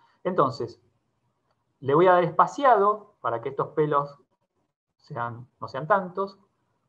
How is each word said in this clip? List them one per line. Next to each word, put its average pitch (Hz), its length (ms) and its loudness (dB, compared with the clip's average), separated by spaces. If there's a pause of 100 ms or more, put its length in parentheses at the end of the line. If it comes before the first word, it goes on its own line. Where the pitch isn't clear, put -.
(240)
Entonces, 139 580 -4 (960)
le 135 160 -2
voy 175 140 4
a 180 60 6
dar 180 100 2
espaciado 208 960 2
para 117 200 -4
que 135 100 -8
estos - 180 -4
pelos 147 500 -2 (800)
sean, 120 520 -12 (120)
no 113 80 -14
sean 135 180 -12
tantos. 190 540 -4 (480)